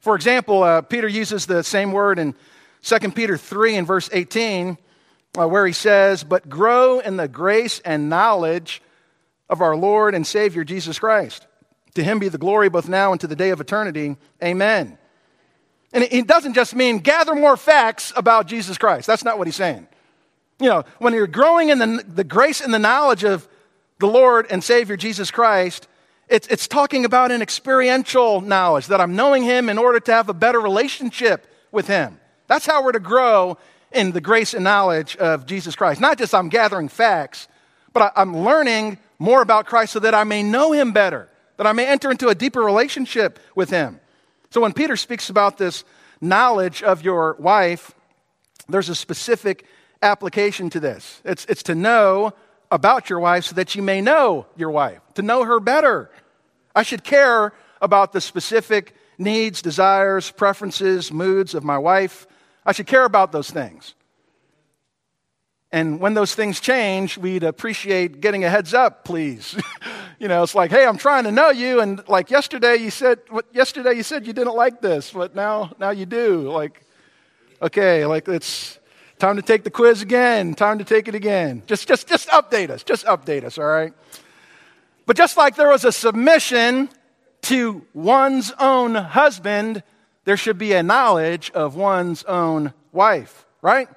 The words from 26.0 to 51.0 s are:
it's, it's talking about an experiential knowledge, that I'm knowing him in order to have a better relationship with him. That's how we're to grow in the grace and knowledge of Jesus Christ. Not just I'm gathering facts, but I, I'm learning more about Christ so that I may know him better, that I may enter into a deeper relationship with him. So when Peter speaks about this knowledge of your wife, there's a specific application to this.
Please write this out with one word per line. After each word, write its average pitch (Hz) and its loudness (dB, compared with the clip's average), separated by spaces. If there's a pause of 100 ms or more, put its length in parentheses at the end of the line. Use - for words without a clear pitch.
it's, 226 2
it's - -4
talking 277 0
about 247 2
an 240 -2
experiential 254 0
knowledge, 180 0
that 190 2
I'm 175 0
knowing 262 2
him 247 0
in 208 -2
order 240 2
to 233 0
have 226 2
a 202 -6
better 233 2
relationship 226 -2 (240)
with 208 -4
him. 156 -2 (280)
That's 285 0
how 294 2
we're 262 0
to 226 -2
grow 196 2 (340)
in 196 -2
the 175 -4
grace 214 0
and 180 -4
knowledge 185 0
of 160 -2
Jesus 175 -10
Christ. 165 0
Not 277 2
just 226 -4
I'm 180 2
gathering 202 0
facts, 190 -2 (440)
but 208 2
I, 202 2
I'm 185 0
learning 226 0 (200)
more 240 4
about 214 2
Christ 226 0
so 220 -4
that 220 2
I 214 4
may 208 -2
know 254 0
him 277 0
better, 185 0 (280)
that 208 0
I 214 4
may 240 -2
enter 277 0
into 254 0
a 208 4
deeper 247 -4
relationship 226 -2 (160)
with 185 -2
him. 147 -4 (500)
So 240 0
when 214 0
Peter 294 -4
speaks - -10
about 202 2
this 180 -6 (360)
knowledge 190 0
of 185 0
your 165 -2
wife, 175 0 (760)
there's 180 -2
a 170 -6
specific - -6 (360)
application 202 -2
to 165 -8
this. 123 -10